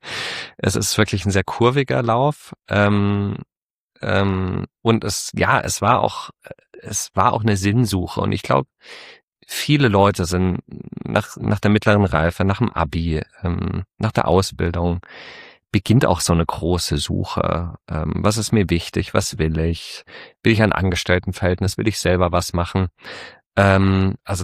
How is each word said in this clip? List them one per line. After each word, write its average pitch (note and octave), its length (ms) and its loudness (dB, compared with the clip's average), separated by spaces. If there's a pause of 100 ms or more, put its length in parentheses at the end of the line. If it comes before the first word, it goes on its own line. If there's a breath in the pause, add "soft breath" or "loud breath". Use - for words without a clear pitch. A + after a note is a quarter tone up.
(560 loud breath)
es G2 180 0
ist A2 240 -2
wirklich G#2 260 0
ein G#2 60 0
sehr F#2+ 140 2
kurviger C3 580 0
Lauf. B2 520 -2 (140)
Ähm, G2+ 680 2 (640)
ähm, F#2+ 640 -2 (160)
und A2+ 220 2
es, - 320 -6
ja, - 240 2
es - 220 -4
war G#2+ 180 4
auch, - 300 -4 (420)
es - 420 -10
war G2 200 2
auch G#2+ 80 -2
eine G#2+ 140 2
Sinnsuche. G2 640 0
Und G2+ 120 0
ich G2+ 100 -4
glaub, C2+ 240 0 (800 loud breath)
viele C#3+ 400 0
Leute G2+ 380 4
sind F2+ 340 0 (460)
nach, - 320 -2
nach G#2 240 -2
der G#2 100 2
mittleren G#2 340 4
Reife, E2+ 400 0
nach G2 140 0
dem A2+ 120 0
Abi, E2 520 -2 (220)
ähm, F2 400 -4 (140)
nach A2 140 -2
der - 140 0
Ausbildung, F2 720 0 (760 loud breath)
beginnt - 320 4
auch - 140 4
so - 140 0
eine E2 120 2
große E2 540 -2
Suche. F2 800 -4 (120)
Ähm, D#2+ 280 -4
was G2+ 220 0
ist G#2 120 -4
mir G2+ 200 2
wichtig? E2+ 440 -2
Was - 240 -2
will D#2+ 180 0
ich? E2 460 -4 (400 loud breath)
Will A2+ 100 4
ich A2 120 4
ein G2+ 80 4
Angestelltenverhältnis? F#2 1040 0
Will - 80 0
ich - 140 -2
selber F2+ 320 2
was F2 200 -2
machen? F2+ 360 0 (640 loud breath)
Ähm, F#2+ 720 4
also F#2 200 -4